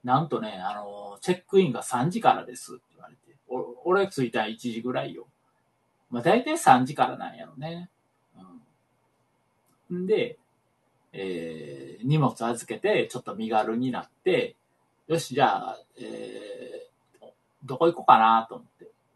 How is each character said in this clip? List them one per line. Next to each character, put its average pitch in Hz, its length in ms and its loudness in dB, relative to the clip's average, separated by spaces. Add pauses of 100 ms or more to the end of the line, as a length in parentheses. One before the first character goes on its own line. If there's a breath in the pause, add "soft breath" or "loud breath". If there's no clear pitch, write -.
な 127 180 4
ん 160 80 -4
と 113 120 -2
ね、 101 200 -8
あ 92 140 -6
の、 101 460 -12
「チ 185 100 -2
ェ 180 40 4
ッ - 100 -18
ク 196 140 4
イ 180 80 4
ン 123 40 -2
が - 100 -6
三 127 300 -2
時 220 100 -6
か - 120 6
ら - 120 -2
で 123 100 -16
す」 - 200 -16
っ - 20 -20
て - 140 -20
言 - 80 -20
わ - 80 -20
れ - 80 -20
て。 - 220 -20 (100)
お-、 123 380 -8
俺 190 220 4
着 131 200 -2
い 113 40 -6
た 110 160 0
一 113 260 -6
時 113 80 -6
ぐ 123 120 -4
ら 139 120 -2
い - 100 -12
よ。 - 120 -16 (840)
ま 120 100 -4
あ、 117 40 -6
大 220 200 4
体 311 140 -2
三 127 280 6
時 135 80 -8
か 127 140 2
ら - 100 -6
な - 140 -12
ん - 60 -20
や - 80 -16
ろ 82 100 -20
ね。 170 340 -10 (2000)
う 180 60 -6
ん。 180 40 -6
ん 185 60 -4
で、 196 320 0 (760)
え 80 880 -10
ー、 123 60 -4
荷 151 100 2
物 120 280 0
預 117 220 -4
け 110 120 -8
て、 - 280 0
ち - 80 -14
ょ 123 40 -6
っ - 40 -12
と - 120 -12
身 110 140 -6
軽 110 280 0
に 127 140 -2
な 113 100 -6
っ - 80 -18 (140)
て、 147 320 0 (520)
よ 160 100 0
し、 139 160 -6
じ 139 80 2
ゃ 98 280 2
あ、 - 100 -12 (180)
え 107 920 -14 (320)
ー、 - 40 -20 (380)
ど 131 140 -8
こ 165 100 4
行 170 60 4
こ - 100 -10
う - 20 -8
か 123 120 10
な 113 320 6
と - 60 -14
思 - 100 -20
っ - 20 -20 (120)
て。 - 120 -20 (240)